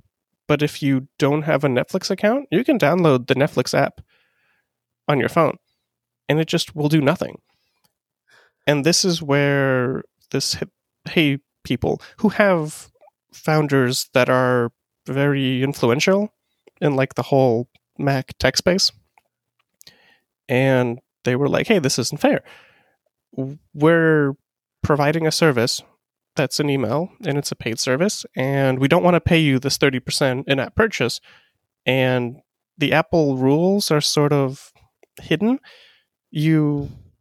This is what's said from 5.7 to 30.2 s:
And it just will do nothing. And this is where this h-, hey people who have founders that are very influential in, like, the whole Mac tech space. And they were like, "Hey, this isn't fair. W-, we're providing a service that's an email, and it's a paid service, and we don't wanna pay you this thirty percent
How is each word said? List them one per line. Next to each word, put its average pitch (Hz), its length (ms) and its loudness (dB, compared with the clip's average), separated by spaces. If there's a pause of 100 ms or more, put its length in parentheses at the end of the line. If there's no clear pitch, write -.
And 147 120 2
it 160 80 -2
just - 260 -4
will 147 140 -2
do 156 120 4
nothing. - 400 -2 (1300)
And 143 180 0
this 170 200 2
is 170 180 -2
where 139 800 0 (280)
this - 260 -4
h-, - 120 -10 (380)
hey 143 320 0 (260)
people - 360 -4 (180)
who 208 120 2
have 180 600 -2 (420)
founders 139 800 0
that 127 140 4
are 127 440 2 (340)
very 135 560 -2
influential 147 680 0 (480)
in, 147 160 0
like, 131 180 -2
the 120 80 -4
whole 123 460 2 (300)
Mac 139 400 -4
tech - 180 0
space. - 340 0 (1600)
And 127 520 0 (240)
they 123 120 0
were 139 120 0
like, - 200 -2
"Hey, 214 100 0
this - 200 -2
isn't 135 220 -6
fair. 285 220 0 (920)
W-, 135 220 -10 (140)
we're 156 640 2 (480)
providing 156 440 0
a 156 60 0
service 131 500 0 (540)
that's 143 240 -4
an 147 80 0
email, 135 420 -2 (140)
and 147 140 -2
it's - 140 -6
a - 40 -10
paid - 220 -8
service, 151 560 -2
and 135 440 0
we 135 100 0
don't 170 140 4
wanna 175 180 4
pay - 180 2
you 143 200 2
this 131 180 -4
thirty 135 240 0
percent 135 480 -2